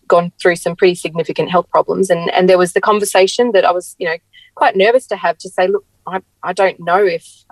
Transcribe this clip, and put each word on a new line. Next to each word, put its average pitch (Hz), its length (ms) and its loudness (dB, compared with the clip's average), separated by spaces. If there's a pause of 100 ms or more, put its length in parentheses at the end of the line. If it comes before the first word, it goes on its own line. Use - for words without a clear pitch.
gone 175 320 2
through 175 160 0
some 170 220 -6
pretty 180 180 2
significant 165 560 -6
health 175 200 0
problems. 175 400 0
And, 170 220 -2
and 185 140 2
there 185 120 6
was 180 160 0
the 202 60 0
conversation 208 720 0
that 190 120 2
I - 60 2
was, 180 280 -6
you 185 80 -6
know, 165 120 -6 (360)
quite 269 220 0
nervous 226 300 4
to 202 100 -6
have, 175 220 -2
to - 100 -16
say, 185 180 -2
"Look, 202 160 0 (240)
I, 185 140 -8 (220)
I 175 100 -8
don't 185 260 0
know 175 240 0
if," 170 240 -2 (260)